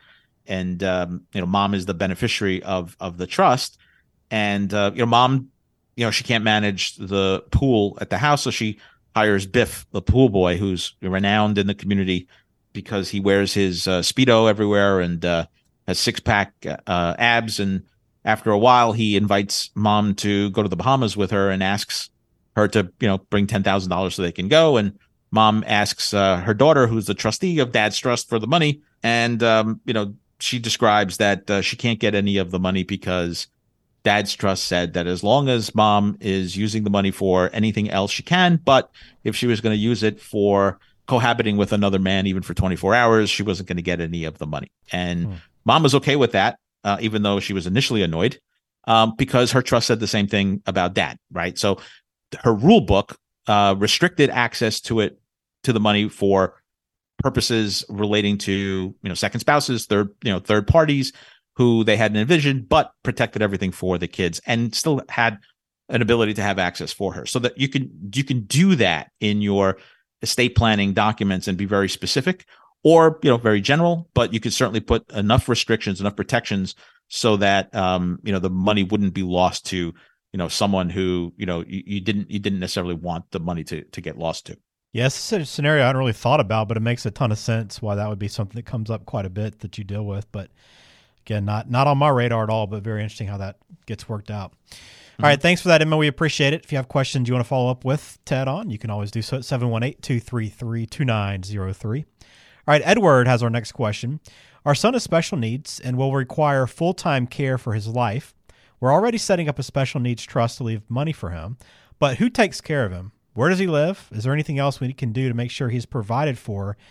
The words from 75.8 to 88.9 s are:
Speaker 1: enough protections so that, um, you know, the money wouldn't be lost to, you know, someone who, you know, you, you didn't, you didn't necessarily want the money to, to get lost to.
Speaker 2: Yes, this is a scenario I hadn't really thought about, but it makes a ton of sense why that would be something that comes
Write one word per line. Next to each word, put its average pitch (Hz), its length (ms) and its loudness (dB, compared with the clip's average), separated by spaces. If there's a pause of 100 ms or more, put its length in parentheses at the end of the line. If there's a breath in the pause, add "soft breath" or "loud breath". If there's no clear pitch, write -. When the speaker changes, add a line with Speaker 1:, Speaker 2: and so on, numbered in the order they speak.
Speaker 1:
enough 101 160 -2
protections 101 580 -4 (320 soft breath)
so 107 300 0
that, 98 400 0
um, 92 480 -2
you 107 80 -4
know, 95 80 -2
the 92 100 -2
money 98 320 0
wouldn't 95 320 -2
be 95 80 -4
lost 90 440 0
to, 95 100 -6 (560 soft breath)
you 98 60 -8
know, 87 100 -4
someone 95 420 0
who, 90 460 -4
you 101 100 -8
know, 85 140 -4
you, - 260 -10
you 101 140 -6
didn't, 98 280 -4
you 101 120 -6
didn't 98 180 -2
necessarily 90 360 -4
want 82 360 -8
the 95 80 -8
money 85 240 -6
to, 78 220 -12
to - 160 -18
get 82 180 -12
lost 82 280 -8
to. - 120 -18 (360)
Speaker 2:
Yes, 123 200 0
this - 260 -4
is 139 80 -8
a - 20 -14
scenario 147 340 2
I - 20 4
hadn't 131 140 0
really 127 120 0
thought 127 280 0
about, 110 260 -2
but 110 100 -6
it 110 40 -2
makes 117 260 -4
a 107 40 -2
ton 117 220 -2
of 107 60 -2
sense 113 420 -6
why 104 140 -4
that 104 140 -4
would 107 100 -8
be 101 100 -6
something 101 280 -8
that 120 100 -12
comes 110 240 -6